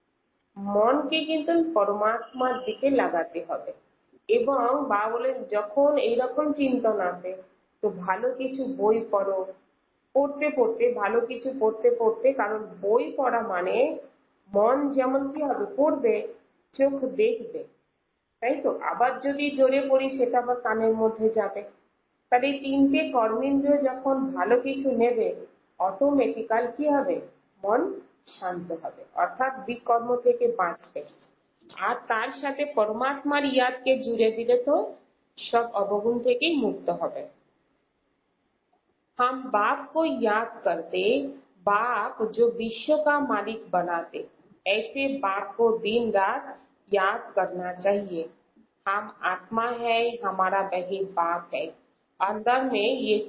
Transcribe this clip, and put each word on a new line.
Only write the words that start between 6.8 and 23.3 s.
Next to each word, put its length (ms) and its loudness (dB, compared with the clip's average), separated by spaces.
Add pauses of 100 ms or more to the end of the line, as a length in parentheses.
আসে, 220 -8 (500)
তো 40 0 (180)
ভালো 240 0 (120)
কিছু 220 -4 (180)
বই 180 4 (140)
পড়ো, 260 0 (760)
পড়তে 320 0 (100)
পড়তে, 280 2 (180)
ভালো 160 2 (120)
কিছু 180 -6 (120)
পড়তে 280 0 (120)
পড়তে, 280 2 (120)
কারণ 200 -2 (240)
বই 200 2 (140)
পড়া 220 0 (120)
মানে 240 -2 (720)
মন 260 4 (200)
যেমন 260 2 (100)
কি 160 -6
হবে, 180 -2 (120)
পড়বে, 360 4 (600)
চোখ 200 2 (280)
দেখবে, 380 -2 (800)
তাই 140 0 (100)
তো? 60 2 (200)
আবার 220 2 (140)
যদি 180 -2 (140)
জোরে 220 6 (100)
পড়ি, 160 4 (120)
সেটা 240 2
আবার 220 0
কানের 380 2
মধ্যে 260 2 (100)
যাবে। 240 -2 (680)
তাহলে 220 4
এই 140 -2
তিনটে 360 4 (160)
কর্মেন্দ্রিয় 640 2 (100)